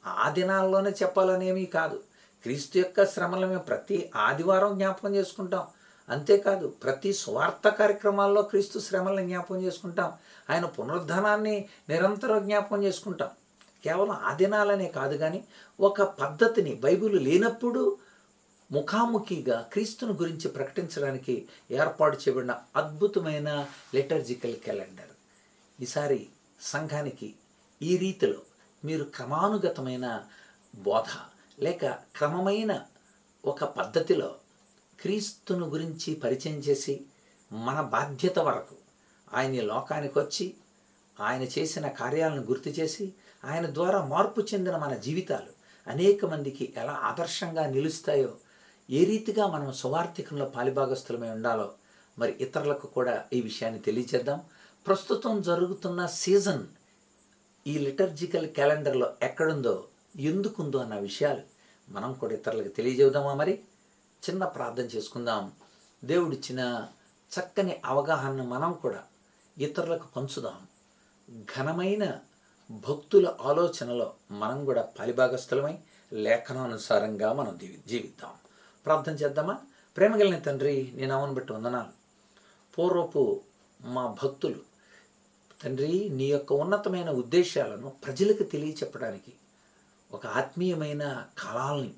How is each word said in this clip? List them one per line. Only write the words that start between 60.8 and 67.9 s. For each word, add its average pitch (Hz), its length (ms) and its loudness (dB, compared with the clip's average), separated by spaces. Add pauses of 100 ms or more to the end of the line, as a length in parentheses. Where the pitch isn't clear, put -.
అన్న 110 120 -6 (100)
విషయాలు 139 360 0 (520)
మనం 110 160 -6 (100)
కూడా 113 180 -4
ఇతరులకు 110 400 -4
తెలియజేద్దామా 135 600 4
మరి? 180 140 4 (720)
చిన్న 185 180 -2 (100)
ప్రార్థన 120 400 -4
చేసుకుందాం. 113 480 -4 (680)
దేవుడిచ్చిన 143 500 0 (720)
చక్కని 180 400 -2 (180)